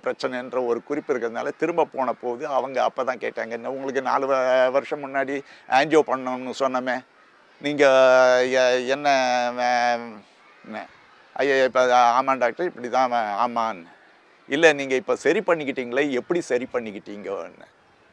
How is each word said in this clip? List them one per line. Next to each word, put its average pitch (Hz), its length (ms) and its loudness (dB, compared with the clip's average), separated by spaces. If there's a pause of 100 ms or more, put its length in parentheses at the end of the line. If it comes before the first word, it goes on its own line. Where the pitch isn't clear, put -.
பிரச்சனைன்ற 127 640 -4
ஒரு 120 180 0
குறிப்பு 143 300 -4
இருக்கிறதுனால 117 440 -4
திரும்ப 165 260 0
போன 127 280 -2
போது 123 340 -6
அவங்க 127 440 0
அப்பதான் 123 180 -4
கேட்டாங்க, 117 400 -6
"என்ன 117 220 -8
உங்களுக்கு 135 320 -6
நாலு 131 240 -2
வ-, 131 440 2
வருஷம் 139 340 -2
முன்னாடி 135 360 -4 (300)
ஆஞ்சியோ 151 360 4
பண்ணணும்னு 127 520 -4
சொன்னோமே, 127 460 -2 (560)
நீங்க 143 260 4 (580)
எ-, 127 420 2
என்ன, 143 220 -2 (500)
அ, 123 400 0 (640)
என்ன?" 107 220 -12 (460)
"ஐயா, 135 320 2
இப்ப 127 320 4
ஆமாம் 127 420 4
டாக்டர், 123 280 0
இப்படி 123 220 -8
தான்." 123 240 0
"ஆமான்னு." 113 720 -2 (640)
"இல்ல, 156 240 4
நீங்க 139 220 -2
இப்ப 127 220 0
சரி 165 240 0
பண்ணிக்கிட்டீங்களே, 139 720 -2
எப்படி 135 300 -2
சரி 127 320 -2
பண்ணிக்கிட்டீங்கன்னு?" 101 920 -10 (480)